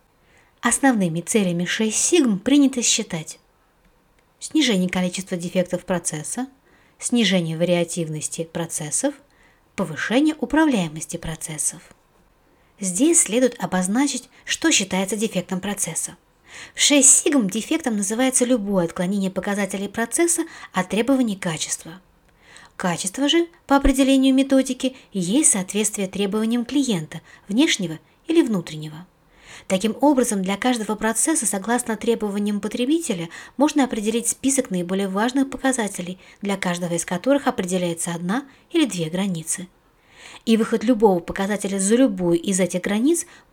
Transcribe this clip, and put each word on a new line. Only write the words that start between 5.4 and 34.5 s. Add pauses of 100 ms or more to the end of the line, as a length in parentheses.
процесса, (500)
снижение
вариативности
процессов, (640)
повышение
управляемости
процессов. (1000)
Здесь
следует
обозначить, (160)
что
считается
дефектом
процесса. (580)
В
«Шесть
сигм»
дефектом
называется
любое
отклонение
показателей
процесса (300)
от
требований
качества. (760)
Качество
же, (220)
по
определению
методики, (160)
есть
соответствие
требованиям
клиента, (260)
внешнего (260)
или
внутреннего. (600)
Таким
образом,
для
каждого
процесса,
согласно
требованиям
потребителя, (280)
можно
определить
список